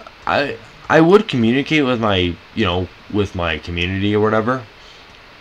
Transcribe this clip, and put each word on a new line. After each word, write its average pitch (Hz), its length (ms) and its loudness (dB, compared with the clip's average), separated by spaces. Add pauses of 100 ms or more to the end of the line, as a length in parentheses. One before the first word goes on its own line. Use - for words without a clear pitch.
(260)
I, 127 320 -2 (320)
I 156 120 6
would 196 260 6
communicate 135 580 0
with 123 160 -2
my, 92 340 0 (180)
you 110 120 -2
know, 90 240 -2 (240)
with 98 200 -2
my 85 260 -4
community 95 560 -2
or 104 60 2
whatever, 110 440 0 (760)